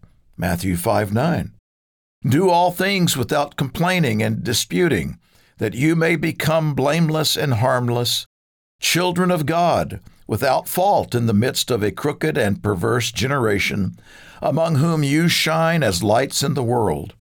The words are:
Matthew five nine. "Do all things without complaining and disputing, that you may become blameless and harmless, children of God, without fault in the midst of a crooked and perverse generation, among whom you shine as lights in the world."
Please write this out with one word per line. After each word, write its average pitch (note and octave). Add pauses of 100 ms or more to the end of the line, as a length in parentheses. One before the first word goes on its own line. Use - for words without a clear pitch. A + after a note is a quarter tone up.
(360)
Matthew F2
five G#2
nine. C3 (720)
"Do E3
all F3
things F#3
without D3
complaining D3
and A2+
disputing, B2+ (400)
that A2
you D#3
may E3
become D#3
blameless D#3
and C#3+
harmless, A#2+ (540)
children F3+
of E3
God, C#3+ (260)
without C3+
fault F3+
in A#2+
the A2+
midst B2
of A2+
a G#2
crooked D3+
and G2+
perverse A2+
generation, G#2+ (420)
among D#3+
whom D#3+
you D3+
shine E3
as F#2+
lights A#2
in C#3
the C3+
world." A2 (140)